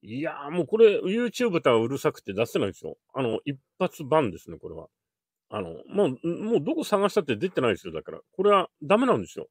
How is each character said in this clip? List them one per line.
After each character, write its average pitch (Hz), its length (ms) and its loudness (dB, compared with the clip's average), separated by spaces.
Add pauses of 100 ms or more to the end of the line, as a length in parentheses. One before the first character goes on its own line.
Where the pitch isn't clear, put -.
い 117 200 -10
や 156 140 -6 (140)
ー、 - 20 -8
も 175 120 -2
う - 40 -4
こ 220 100 -2
れ、 214 220 8
YouTube 214 640 0
と 143 80 4
は 117 80 6
う 113 100 2
る 139 100 -4
さ 151 140 0
く - 80 -14
て - 140 -10
出 107 120 0
せ 180 140 -4
な 120 60 0
い - 40 -2
で 90 40 -10
す - 120 -18
よ。 80 120 -10 (160)
あ 131 80 -6
の、 113 240 -2
一 143 120 -6 (220)
発 170 240 -4
バ 156 180 2
ン 113 100 -2
で 80 60 -12
す - 140 -18
ね、 80 60 -14
こ 87 120 -14
れ 82 60 -14
は。 80 120 -16 (640)
あ 107 120 -6
の、 85 80 -8 (180)
も 160 340 0
う、 170 220 -6
も 220 140 0
う 147 40 2
ど 240 140 -2
こ 311 80 -4
探 202 260 0
し - 40 -8
た 214 80 2
っ - 20 -6
て 120 140 -2
出 160 120 -4
て 135 120 -4
な 123 80 2
い - 20 4
で 87 60 0
す - 100 -14
よ、 80 60 -12
だ 80 100 -8
か - 80 -14
ら。 80 80 -12 (160)
こ 190 80 -4
れ 202 80 6
は 185 180 4 (140)
ダ 165 140 4
メ 262 100 2
な 202 100 4
ん 104 40 -2
で 87 60 -8
す - 120 -14
よ。 - 120 -12